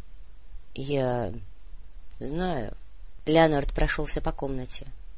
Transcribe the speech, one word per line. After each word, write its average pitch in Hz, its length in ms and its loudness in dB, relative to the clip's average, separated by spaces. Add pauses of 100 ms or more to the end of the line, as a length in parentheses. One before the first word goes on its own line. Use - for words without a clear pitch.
(760)
«Я 127 560 2 (880)
знаю». 147 540 -2 (520)
Леонард 156 480 8
прошёлся - 460 2
по 160 140 0
комнате. 131 540 -4 (300)